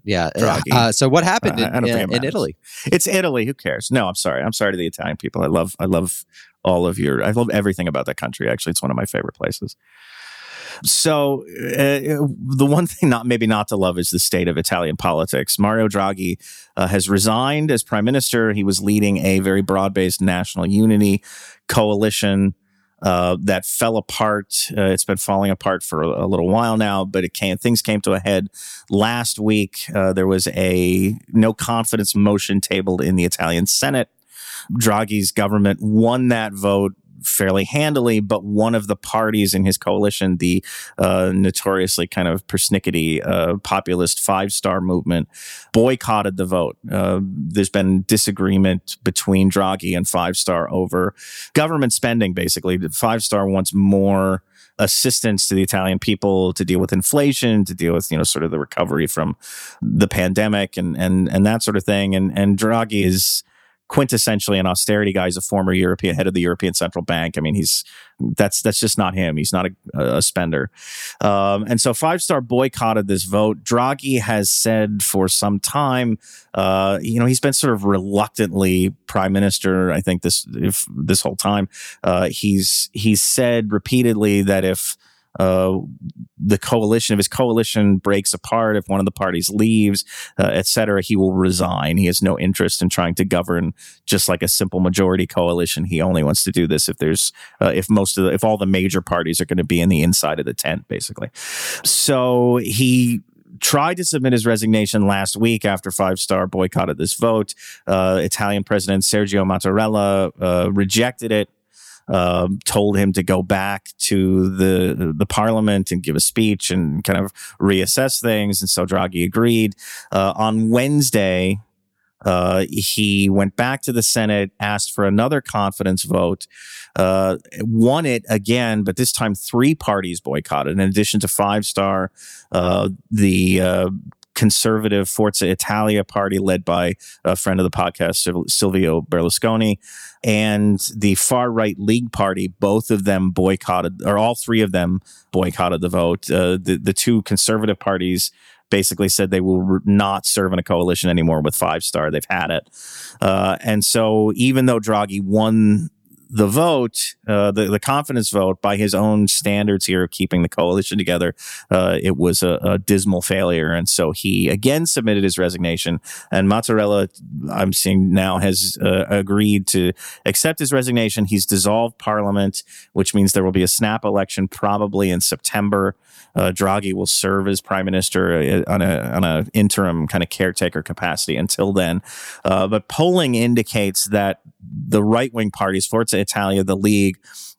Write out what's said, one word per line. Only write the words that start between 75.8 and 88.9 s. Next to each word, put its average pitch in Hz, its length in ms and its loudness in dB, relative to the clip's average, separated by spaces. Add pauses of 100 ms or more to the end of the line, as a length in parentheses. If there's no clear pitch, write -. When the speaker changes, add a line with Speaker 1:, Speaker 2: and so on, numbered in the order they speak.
Speaker 2:
uh, 95 480 0
you 113 180 -2
know, 120 60 4
he's 127 140 2
been 143 120 0
sort 131 220 2
of 98 100 -4
reluctantly 98 1040 2 (180)
prime 95 260 0
minister, 95 600 2
I 80 80 -2
think, 92 220 -2
this, - 320 -2
if, 95 360 -2
this 90 300 0
whole - 160 -4
time. 101 320 0 (340)
Uh, 90 280 2
he's, 98 640 0
he's 104 260 2
said 117 500 0
repeatedly 107 720 2
that 98 220 2
if, - 320 -2 (440)
uh, 92 380 2 (600)
the 101 200 2
coalition, 113 560 0
if 104 40 2
his - 80 0
coalition 110 720 2
breaks 101 360 0
apart, 110 440 -2
if 98 120 -4
one 98 120 0